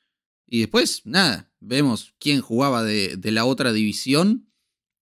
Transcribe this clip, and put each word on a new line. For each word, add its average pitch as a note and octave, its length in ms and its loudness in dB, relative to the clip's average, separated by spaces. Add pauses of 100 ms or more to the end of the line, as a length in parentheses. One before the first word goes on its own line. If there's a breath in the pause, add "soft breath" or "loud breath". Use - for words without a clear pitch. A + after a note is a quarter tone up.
(480)
Y A#2 120 -2
después, A3 460 0
nada, C#3 540 0
vemos B2 600 -2
quién C#3+ 220 0
jugaba A#2+ 420 0
de, G#2 320 -2
de G#2 160 -4
la A2 140 0
otra B2+ 260 0
división C3 800 0 (500)